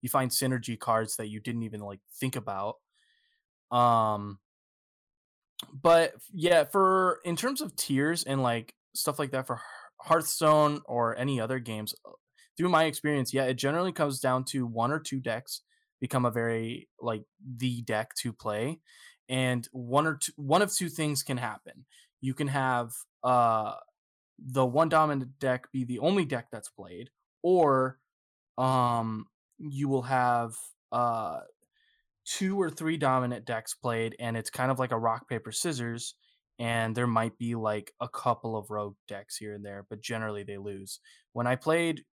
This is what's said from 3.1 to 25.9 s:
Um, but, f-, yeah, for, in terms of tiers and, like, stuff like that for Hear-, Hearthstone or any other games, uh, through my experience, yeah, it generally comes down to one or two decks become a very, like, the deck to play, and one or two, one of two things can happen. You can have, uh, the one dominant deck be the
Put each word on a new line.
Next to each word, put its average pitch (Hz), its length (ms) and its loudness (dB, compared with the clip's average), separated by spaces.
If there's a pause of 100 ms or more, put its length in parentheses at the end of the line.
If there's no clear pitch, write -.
Um, 110 680 2 (1300)
but, 165 440 6
f-, - 60 -20 (100)
yeah, 170 320 4
for, 190 600 4
in 170 120 -2
terms 262 260 -2
of - 140 -8
tiers 147 480 0
and, 135 180 0
like, 117 320 -2 (200)
stuff - 240 -2
like 143 140 -2
that 131 140 -4
for 123 100 -4
Hear-, - 60 -14 (380)
Hearthstone 151 880 4
or 117 300 0
any 131 240 -2
other 123 180 -2
games, 110 360 -8 (100)
uh, - 80 -18 (460)
through 180 120 2
my 165 140 6
experience, 147 500 0
yeah, 135 100 2
it 127 100 0
generally 160 380 -2
comes 143 280 -2
down 131 260 0
to 131 200 -4
one 117 260 -2
or 156 80 -2
two 135 200 -6
decks 120 420 -8 (380)
become 127 260 0
a 120 40 4
very, 113 600 -2 (100)
like, 110 240 -6 (200)
the 123 380 -4
deck 110 340 -4
to 117 180 -4
play, 113 460 -4 (480)
and 127 440 0
one 131 340 0
or 156 120 -2
two, - 180 -6
one 151 260 2
of 202 100 0
two 175 180 -2
things 147 320 -2
can 131 160 -4
happen. 107 480 -10 (400)
You 131 80 -2
can 143 140 -2
have, 131 440 0 (300)
uh, 117 540 4 (640)
the 131 280 2
one 151 220 4
dominant 147 500 2
deck 127 320 -2
be 131 140 -2
the 120 160 -4